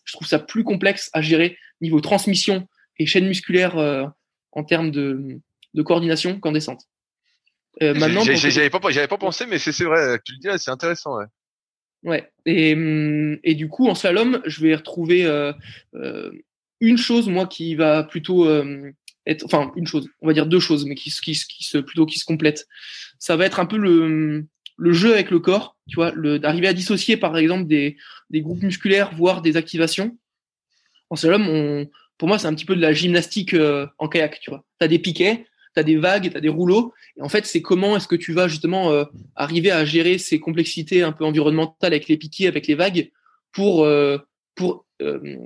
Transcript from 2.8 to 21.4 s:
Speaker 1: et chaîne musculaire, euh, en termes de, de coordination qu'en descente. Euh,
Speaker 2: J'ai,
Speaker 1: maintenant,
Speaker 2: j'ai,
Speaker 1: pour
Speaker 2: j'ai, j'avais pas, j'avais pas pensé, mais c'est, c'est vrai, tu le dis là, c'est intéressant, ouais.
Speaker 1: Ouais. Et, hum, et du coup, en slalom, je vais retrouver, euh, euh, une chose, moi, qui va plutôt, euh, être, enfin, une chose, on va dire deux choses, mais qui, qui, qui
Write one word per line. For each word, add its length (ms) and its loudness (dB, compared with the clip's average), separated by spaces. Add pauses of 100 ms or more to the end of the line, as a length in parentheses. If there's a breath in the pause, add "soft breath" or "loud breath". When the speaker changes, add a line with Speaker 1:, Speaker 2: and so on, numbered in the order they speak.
Speaker 1:
et 80 0
chaîne 220 2
musculaire, 500 0
euh, 280 0 (460)
en 120 -8
termes 280 0
de, 480 -6 (340)
de 80 -2
coordination 580 0
qu'en 120 -4
descente. 300 -4 (1000)
Euh, 120 2
Speaker 2:
J'ai, 60 0
Speaker 1:
maintenant, 240 2
Speaker 2:
j'ai, 100 4
Speaker 1:
pour 80 2
Speaker 2:
j'ai, 100 2
j'avais 180 2
pas, 100 -2 (100)
j'avais 180 0
pas 100 -4
pensé, 280 -4
mais 120 -4
c'est, 140 -4
c'est 140 -4
vrai, 380 2
tu 100 -18
le 60 -20
dis 80 -8
là, 100 -2
c'est 140 -6
intéressant, 460 -6
ouais. 80 -8 (800)
Speaker 1:
Ouais. 280 -6 (140)
Et, 280 2
hum, 720 -2
et 120 2
du 120 -8
coup, 200 0
en 80 2
slalom, 500 0
je 160 -8
vais 140 4
retrouver, 500 0
euh, 260 -2 (440 loud breath)
euh, 360 -10 (480)
une 180 6
chose, 300 2
moi, 180 0
qui 300 -8
va 280 4
plutôt, 420 2
euh, 460 0 (340)
être, 180 -4
enfin, 320 0
une 120 -6
chose, 220 -4 (120)
on 60 0
va 60 4
dire 120 2
deux 140 4
choses, 260 0
mais 100 -8
qui, 160 -12
qui, 220 -8
qui 300 -10